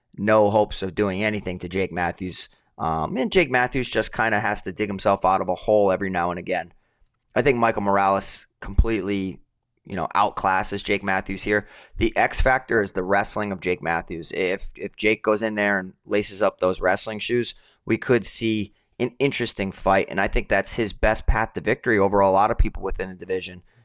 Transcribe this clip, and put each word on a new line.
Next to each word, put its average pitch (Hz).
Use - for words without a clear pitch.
no 107
hopes 104
of 92
doing 98
anything 98
to 87
Jake 92
Matthews. 87
Um, 160
and 240
Jake 165
Matthews 127
just 110
kinda 110
has 104
to 98
dig 101
himself 98
out 95
of 92
a 90
hole 104
every 95
now 87
and 87
again. 87
I 123
think 123
Michael 113
Morales 98
completely 98
you 95
know, 87
outclasses 98
Jake 98
Matthews 98
here. 104
The 110
X 120
factor 131
is 98
the 92
wrestling 101
of 92
Jake 90
Matthews. 82
If, 92
if -
Jake 107
goes 107
in 107
there 101
and 92
laces 101
up 98
those 90
wrestling 98
shoes, 120
we 113
could 117
see 110
an 123
interesting 113
fight, 95
and 90
I 98
think -
that's 98
his 107
best 110
path 110
to 90
victory 113
over 98
a 98
lot 101
of -
people -
within 95
the 92
division. 90